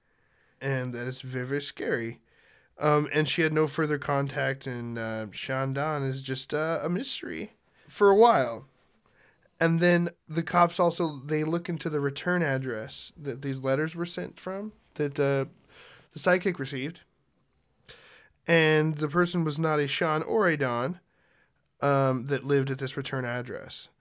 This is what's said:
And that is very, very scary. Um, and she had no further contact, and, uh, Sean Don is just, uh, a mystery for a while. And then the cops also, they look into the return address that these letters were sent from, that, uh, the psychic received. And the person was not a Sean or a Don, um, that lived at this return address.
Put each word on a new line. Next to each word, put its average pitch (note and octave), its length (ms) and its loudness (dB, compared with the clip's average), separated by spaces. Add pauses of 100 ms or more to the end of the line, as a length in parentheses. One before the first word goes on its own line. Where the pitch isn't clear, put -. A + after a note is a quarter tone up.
(600)
And C3 340 -4
that A#2+ 120 -8
is B2+ 160 -6
very, B2+ 240 -6
very C#3+ 160 -2
scary. A#2 580 -4 (580)
Um, D3+ 320 4
and D3+ 160 2
she - 140 0
had D#3 140 2
no D#3 120 4
further D3+ 300 0
contact, C#3 680 -2
and, A#2 320 -6
uh, A2 320 -4
Sean C3+ 420 -4
Don C#3+ 300 -2
is C3 200 -4
just, C3+ 300 -6
uh, D#3+ 300 0
a D#3+ 80 -2
mystery - 600 -4 (360)
for G3+ 220 6
a G3 40 8
while. E3 520 4 (920)
And E3 220 4
then F3 300 4 (180)
the D#3+ 140 -2
cops F3 360 4
also, E3 460 0
they D3+ 180 0
look E3+ 280 -2
into E3 180 -4
the D3+ 120 -2
return D#3 420 0
address C3 760 -4
that C#3 240 -8
these C3+ 200 -4
letters C#3+ 360 0
were E3+ 80 -4
sent F3 340 -6
from, G3+ 340 -10 (240)
that, C#3+ 220 -2
uh, C#3 280 2 (680)
the - 60 -10
psychic F3+ 400 2
received. C3+ 420 -8 (1500)
And D#3 500 4
the D3 120 -2
person F3 360 2
was D3+ 140 0
not D#3 220 0
a C#3+ 80 0
Sean D#3 340 0
or G#3+ 260 2
a D#3+ 80 2
Don, C3 440 -2 (800)
um, C3+ 460 2
that C#3 180 -4
lived C#3 260 2
at C3 80 -4
this C3 180 -6
return C3+ 280 -4
address. A#2+ 640 -8 (120)